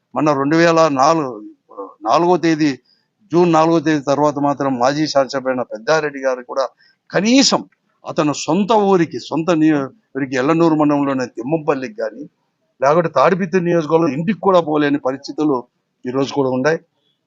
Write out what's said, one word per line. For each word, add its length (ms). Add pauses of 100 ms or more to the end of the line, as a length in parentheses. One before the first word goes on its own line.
(140)
మొన్న 200
రెండు 220
వేల 240 (120)
నాలుగు, 400 (720)
నాలుగో 360
తేదీ, 320 (640)
జూన్ 200
నాలుగో 280
తేదీ 220
తర్వాత 380
మాత్రం 380
మాజీ 280
శాసనసభ్యుడైన 580
పెద్దారెడ్డి 580
గారు 220
కూడా 220 (440)
కనీసం 520 (440)
అతను 280
సొంత 380 (100)
ఊరికి, 380
సొంత 320
నియో-, 380 (220)
ఊరికి 260
ఎల్లనూరు 380
మండలంలోని 540
తిమ్మంపల్లికి 640
కానీ 280 (580)
లేకుంటే 280
తాడిపత్రి 520
నియోజకవర్గంలో 520
ఇంటికి 260
కూడా 220
పోలేని 400
పరిస్థితులు 560 (480)
ఈరోజు 280
కూడా 160
ఉన్నాయి. 300 (480)